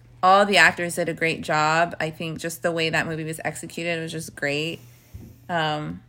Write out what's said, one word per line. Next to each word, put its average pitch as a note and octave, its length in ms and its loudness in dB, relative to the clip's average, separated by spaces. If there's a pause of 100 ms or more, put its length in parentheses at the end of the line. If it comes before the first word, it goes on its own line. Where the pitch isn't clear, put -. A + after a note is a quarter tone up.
(220)
all F#3+ 240 8
the G3+ 100 2
actors F3 400 4
did E3+ 140 -2
a E3 40 -2
great D#3+ 280 -2
job. D#3+ 580 2
I D#3+ 100 -4
think D#3+ 300 -8
just E3 240 -10
the F3 80 0
way E3 180 -2
that D#3 160 -2
movie D#3+ 200 -6
was D#3+ 180 -10
executed E3+ 580 -6
was D#3+ 120 -10
just D#3+ 200 -10
great. D3+ 460 -4 (720)
Um, D#3 600 -4